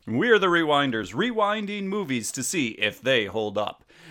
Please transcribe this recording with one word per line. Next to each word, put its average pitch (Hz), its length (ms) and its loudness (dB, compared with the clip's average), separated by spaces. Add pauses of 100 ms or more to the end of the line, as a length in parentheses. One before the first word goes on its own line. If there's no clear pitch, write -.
We 143 240 0
are 214 100 8
the 190 80 4
Rewinders, 143 680 2
rewinding 208 720 -2
movies 170 480 -4
to 135 100 -6
see 131 280 -2
if 104 300 -2
they 123 260 0
hold 104 300 -4
up. - 280 -6 (260)